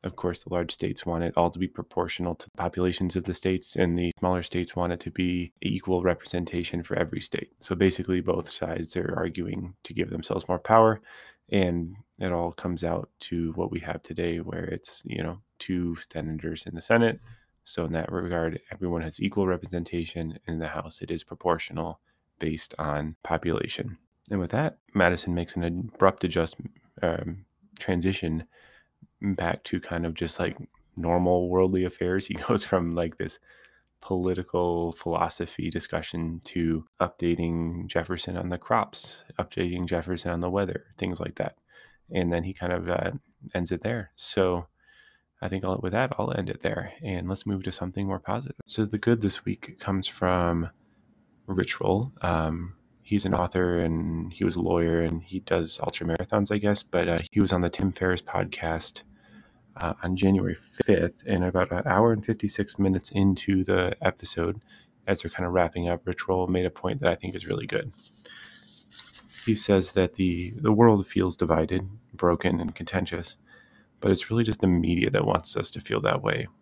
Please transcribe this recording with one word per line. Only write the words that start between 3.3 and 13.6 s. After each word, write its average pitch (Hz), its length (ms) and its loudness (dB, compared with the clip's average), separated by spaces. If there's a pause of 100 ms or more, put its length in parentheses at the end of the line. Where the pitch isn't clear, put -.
states, - 400 -2
and 87 220 2
the 87 220 0
smaller 90 240 2
states 90 320 -4
want 87 160 0
it 87 100 -4
to 82 100 -10
be 90 500 -2
equal 92 400 0
representation 87 800 -2
for - 160 -4
every 85 240 -2
state. - 380 -8
So - 160 -4
basically, 92 440 2
both 87 300 -2
sides 82 480 -4
are 170 180 -2
arguing 90 680 -4
to - 100 -14
give - 160 -2
themselves - 380 -4
more 90 100 0
power, 110 440 6 (500)
and 87 440 2 (220)
it 92 140 -2
all 85 200 0
comes 87 320 -4
out 85 260 -2 (100)
to 85 340 -2
what 90 180 -2